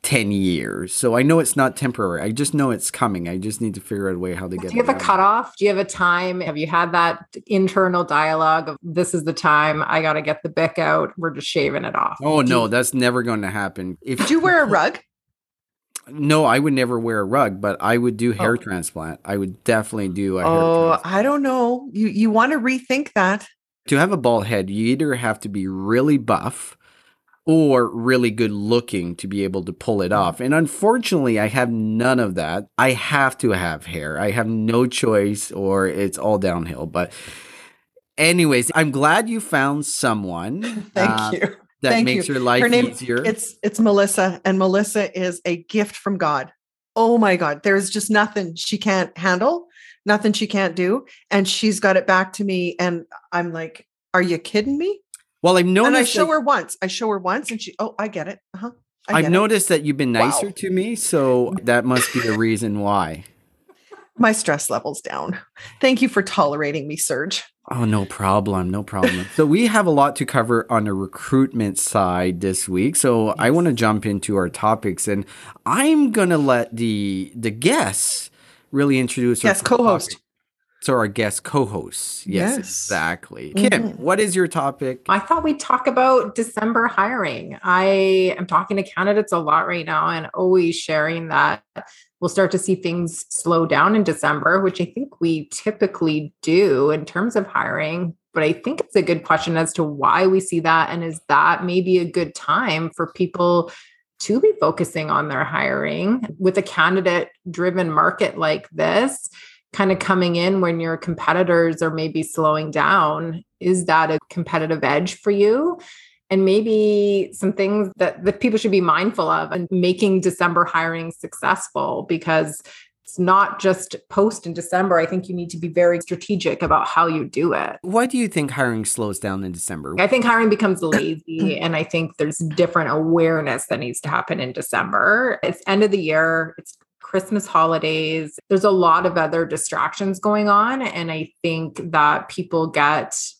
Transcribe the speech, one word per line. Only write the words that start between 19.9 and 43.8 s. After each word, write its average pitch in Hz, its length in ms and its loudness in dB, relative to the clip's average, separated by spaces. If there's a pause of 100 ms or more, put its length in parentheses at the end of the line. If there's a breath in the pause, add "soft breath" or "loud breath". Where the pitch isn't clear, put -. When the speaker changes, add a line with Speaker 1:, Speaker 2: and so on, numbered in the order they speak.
Speaker 1:
do 95 280 -2
a 90 40 -2
hair 160 100 2
Speaker 3:
Oh, 165 380 4
Speaker 1:
transplant. 170 260 -2
Speaker 3:
I 202 60 2
don't 285 200 0
know. 254 500 -2
You, 214 160 0
you 208 220 2
wanna 247 280 2
rethink 254 560 -2
that. 202 320 0 (420)
Speaker 1:
To 143 80 4
have 175 160 4
a 180 60 0
bald 117 280 2
head, 101 220 0
you 107 200 -2
either 139 260 0
have 120 260 -4
to 110 80 -10
be 98 180 -4
really 113 520 2
buff 113 580 -4 (680 soft breath)
or 147 480 4
really 120 360 2
good 110 200 0
looking 104 680 0
to - 100 -12
be 98 180 -2
able 95 200 -4
to 90 80 -8
pull 104 300 -2
it 90 100 0
off. 92 280 0
And 131 140 0
unfortunately, 165 840 2
I 107 100 2
have 123 220 0
none 117 500 0
of 101 160 -2
that. 85 300 -4 (120)
I 131 140 4
have 135 460 0
to 123 140 0
have 85 340 -2
hair. 78 320 -6
I 101 120 -2
have 110 160 -2
no 113 400 0
choice, 104 680 0
or 98 340 0
it's 92 300 -2
all 104 220 0
downhill. 85 480 -4
But 87 260 -4 (1040 loud breath)
anyways, 156 580 4
I'm 156 160 2
glad 156 380 2
you 226 120 -4
found 143 460 0
someone, 104 760 -4
Speaker 3:
<laughs> 220 320 -10
Thank 190 160 2
Speaker 1:
uh, 110 240 -2
Speaker 3:
you. 170 60 -4 (420)
Speaker 1:
that 131 80 2
Speaker 3:
Thank 233 160 4
Speaker 1:
makes 226 220 0
Speaker 3:
you. 143 80 -2
Speaker 1:
your 127 60 -2
life 123 200 4
Speaker 3:
Her 240 80 4
name, 247 160 4
Speaker 1:
easier. 123 360 -4
Speaker 3:
it's, - 400 -4
it's 202 160 -4
Melissa, 202 680 2